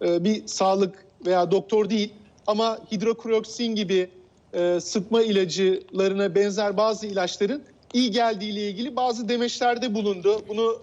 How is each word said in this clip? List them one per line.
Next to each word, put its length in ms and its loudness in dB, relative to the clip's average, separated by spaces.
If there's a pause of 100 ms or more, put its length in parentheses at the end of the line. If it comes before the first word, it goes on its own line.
e, 220 2
bir 220 0
sağlık 580 0 (220)
veya 240 2
doktor 400 2
değil. 240 0 (320)
Ama 320 0 (140)
hidrokoroksin 760 -2
gibi, 440 0 (420)
e, 280 2
sıtma 420 0
ilacılarına 1120 0
benzer 420 0
bazı 300 0
ilaçların 560 -2 (300)
iyi 180 2
geldiğiyle 580 -2
ilgili 280 -8
bazı 320 -2
demeçlerde 680 0
bulundu. 540 0
Bunu, 340 0